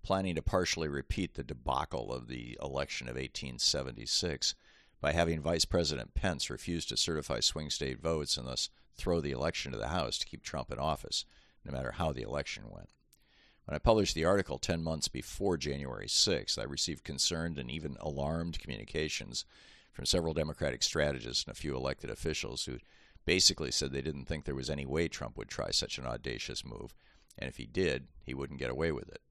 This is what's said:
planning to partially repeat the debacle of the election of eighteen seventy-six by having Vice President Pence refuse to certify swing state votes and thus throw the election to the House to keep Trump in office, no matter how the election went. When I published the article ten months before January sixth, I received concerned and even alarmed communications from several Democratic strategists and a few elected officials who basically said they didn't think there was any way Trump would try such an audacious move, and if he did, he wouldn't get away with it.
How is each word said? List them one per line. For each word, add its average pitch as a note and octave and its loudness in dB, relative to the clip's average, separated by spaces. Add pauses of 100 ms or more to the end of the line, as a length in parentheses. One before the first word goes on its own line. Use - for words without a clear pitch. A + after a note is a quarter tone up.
planning F#2+ 2
to D#2 0
partially F2 2
repeat C#2+ 0
the C#2+ -6
debacle B1+ -2
of A#1+ -6
the A#1+ -8
election C2+ -4
of A#1+ -6
eighteen C2 -6
seventy-six C2 0 (460)
by D2 4
having E2 4
Vice E2 4
President D2 0
Pence E2+ 0
refuse D#2+ -2
to A#1 -4
certify D2 2
swing D2+ 2
state C2 -2
votes D#2 0
and B1+ -6
thus B1+ -2 (260)
throw E2+ 2
the C#2 0
election C2+ -2
to A1 -6
the A1 -2
House D2+ 0
to - -2
keep - -14
Trump - -6
in - -4
office, - 0 (400)
no C2+ -6
matter B1+ -2
how D#2+ 0
the B1 -6
election G#1+ -6
went. G1+ -14 (760)
When D2+ -2
I - -2
published A2 6
the D#2+ 2
article F2+ 4
ten E2 0
months D#2+ 0
before F2+ 0
January C2+ -4
sixth, - 4
I A1 -4
received C#2 -2
concerned D#2+ 0
and B1 -6
even D2+ -4
alarmed D#2 0
communications A#1+ -4 (480)
from - -4
several E2 4
Democratic D2+ 0
strategists C2 2
and - -8
a - -8
few C#2+ -4
elected C2 -2
officials D2+ -2
who B1 -6 (480)
basically E2+ 6
said C2+ 0
they C2+ 0
didn't C2+ -4
think D#2 -4
there C#2+ -2
was C2 -4
any C#2 -2
way D#2+ 2
Trump - -6
would - -8
try - -2
such - 0
an B1+ -6
audacious A#1+ -4
move, - -10 (420)
and - -4
if - -8
he - -8
did, C2+ 2 (160)
he B1+ -8
wouldn't C#2 -6
get B1 -2
away D#2+ 2
with A#1 -4
it. - -16